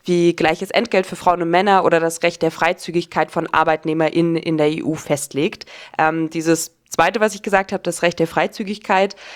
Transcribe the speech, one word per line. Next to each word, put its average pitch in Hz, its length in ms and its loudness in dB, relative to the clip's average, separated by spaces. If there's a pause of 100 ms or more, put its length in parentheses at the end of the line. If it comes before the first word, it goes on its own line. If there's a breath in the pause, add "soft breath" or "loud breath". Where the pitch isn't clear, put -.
wie 170 320 2
gleiches 165 340 -2
Entgelt 196 380 0
für - 80 -12
Frauen 175 260 0
und 170 80 -2
Männer 185 340 4
oder 165 160 4
das 165 220 -2
Recht 170 220 -2
der 165 80 2
Freizügigkeit 170 800 -2
von 165 160 -4
ArbeitnehmerInnen 160 880 0
in 160 220 -2
der 151 120 4
E 156 140 -4
U - 100 -2
festlegt. 147 720 -4 (320 loud breath)
Ähm, 160 320 0
dieses 160 460 -2 (200)
Zweite, 190 240 2
was 214 140 0
ich 208 80 -14
gesagt 196 300 0
habe, 190 100 -4
das - 220 -6
Recht 170 160 0
der 165 80 2
Freizügigkeit, 196 880 -2 (200 loud breath)